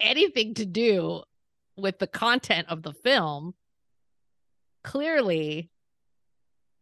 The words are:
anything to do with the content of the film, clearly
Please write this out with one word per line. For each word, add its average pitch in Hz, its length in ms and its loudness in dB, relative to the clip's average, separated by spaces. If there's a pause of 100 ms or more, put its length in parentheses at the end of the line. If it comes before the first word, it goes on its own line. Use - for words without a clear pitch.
anything 240 540 2
to 220 120 -4
do 180 560 2 (540)
with 190 240 -2
the 185 80 0
content 226 600 0
of 165 140 -6
the 147 120 -10
film, 170 600 0 (1300)
clearly 175 840 -2 (1120)